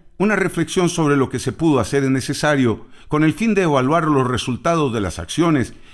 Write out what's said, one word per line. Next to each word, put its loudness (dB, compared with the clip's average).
una 0
reflexión -2
sobre 0
lo 0
que -6
se -6
pudo 2
hacer 0
es 0
necesario 0
con 0
el 4
fin 0
de 2
evaluar 2
los 2
resultados -2
de -2
las -6
acciones 0